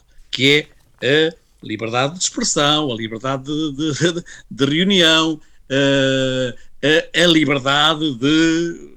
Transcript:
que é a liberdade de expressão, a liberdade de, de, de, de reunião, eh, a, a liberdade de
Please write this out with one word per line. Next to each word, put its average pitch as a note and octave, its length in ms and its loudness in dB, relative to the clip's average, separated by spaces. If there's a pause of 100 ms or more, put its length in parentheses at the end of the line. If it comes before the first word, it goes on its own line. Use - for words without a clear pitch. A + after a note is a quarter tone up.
(320)
que C#3+ 360 2 (340)
é D3 280 2
a - 360 -16
liberdade A#2 520 -4
de F3+ 60 -6
expressão, D3+ 680 -2
a A#2 40 -6
liberdade A2+ 480 -6
de, D3+ 300 -6
de, D3+ 400 -2
de, F3 100 -8 (260)
de C#3 160 0
reunião, D#3+ 760 2 (300)
eh, C3+ 880 0 (580)
a, E3 100 2
a F3+ 40 4
liberdade D3 880 2
de D#3+ 800 0